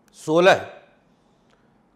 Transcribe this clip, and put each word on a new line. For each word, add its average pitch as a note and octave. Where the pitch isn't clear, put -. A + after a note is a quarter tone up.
सोलह, D#3